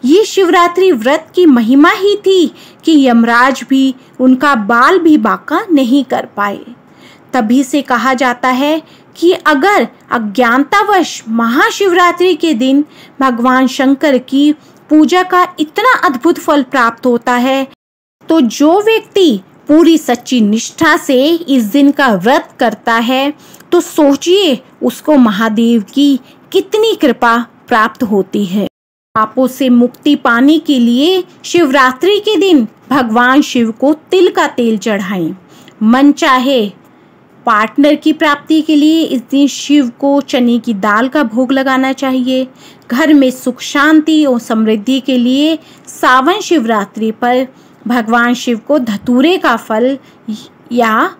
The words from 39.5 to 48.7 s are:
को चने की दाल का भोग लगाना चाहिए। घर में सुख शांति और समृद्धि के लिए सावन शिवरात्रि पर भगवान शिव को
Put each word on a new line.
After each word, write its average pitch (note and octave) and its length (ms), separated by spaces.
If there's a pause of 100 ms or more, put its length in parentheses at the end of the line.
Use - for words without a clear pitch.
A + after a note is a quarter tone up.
को C#4 220
चने B3 380
की A#3 160
दाल G#3 340
का D4 140
भोग A#3+ 280
लगाना C4 420
चाहिए। C4 540 (440)
घर D4+ 220
में C4 180
सुख B3+ 300
शांति D4+ 640
और B3 140
समृद्धि A3 600
के B3+ 180
लिए C#4 400 (300)
सावन C#4+ 520
शिवरात्रि A3 720 (100)
पर B3 260 (380)
भगवान A#3+ 480
शिव A#3+ 240 (100)
को D4 120